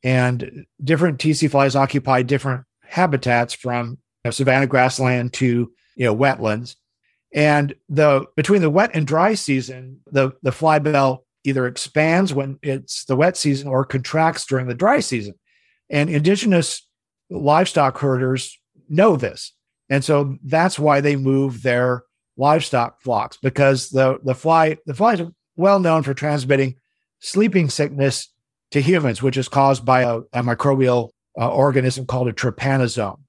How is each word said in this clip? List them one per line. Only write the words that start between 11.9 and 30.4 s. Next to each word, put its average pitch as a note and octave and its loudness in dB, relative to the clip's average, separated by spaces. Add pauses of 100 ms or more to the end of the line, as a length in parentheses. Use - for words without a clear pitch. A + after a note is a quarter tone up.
when C#3 -6
it's C3+ -8
the C3 -2
wet E3+ 2
season C#3 -2
or C3 0
contracts D#3 -2
during B2+ -4
the B2 -6
dry G#3+ 0
season. G2+ -6 (540)
And D3 0
indigenous F3 0 (440)
livestock D3 0
herders C3 -2 (300)
know F3+ 2
this. - -8 (360)
And C#3 0
so C#3+ 0
that's D#3+ 0
why D3 2
they C#3+ 0
move C3+ 0
their B2 0 (340)
livestock C#3 0
flocks, A2 -4
because C3+ 2
the, C3 2
the C3 -2
fly, D#3+ 2
the D3 -8
flies G#3 2
are E3+ -8 (240)
well G3 4
known E3 2
for C3+ -4
transmitting C3+ 0 (460)
sleeping F#3 0
sickness C#3 -2 (440)
to C#3+ 2
humans, C#3 0
which C3 0
is C3 -4
caused C#3 2
by B2+ 2
a, A#2+ -2 (160)
a B2 -2